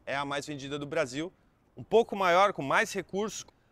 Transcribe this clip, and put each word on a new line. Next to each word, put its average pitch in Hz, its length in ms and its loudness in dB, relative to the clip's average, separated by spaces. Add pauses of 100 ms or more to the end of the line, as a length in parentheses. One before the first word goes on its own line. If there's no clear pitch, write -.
é 127 100 -4
a 143 80 -2
mais 143 240 -6
vendida 139 320 -8
do 143 60 -8
Brasil, 151 460 -4 (440)
um 123 80 -16
pouco 220 320 2
maior, 190 380 4
com 151 100 -4
mais 175 300 2
recursos. 196 520 -6 (260)